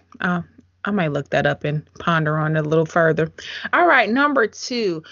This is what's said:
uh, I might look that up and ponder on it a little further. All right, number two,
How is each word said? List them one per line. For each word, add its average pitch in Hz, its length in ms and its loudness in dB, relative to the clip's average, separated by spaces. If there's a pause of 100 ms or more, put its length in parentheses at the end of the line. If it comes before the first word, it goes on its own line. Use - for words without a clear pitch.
(200)
uh, 180 220 -2 (440)
I 202 60 -2
might 175 200 0
look 143 200 -4
that 143 140 0
up 143 200 -2
and 151 200 -4 (140)
ponder 156 380 0
on 156 180 0
it 156 100 0
a 151 40 -6
little 160 160 2
further. 160 440 2 (440)
All 320 120 4
right, 262 240 4
number 269 380 2
two, 202 640 -4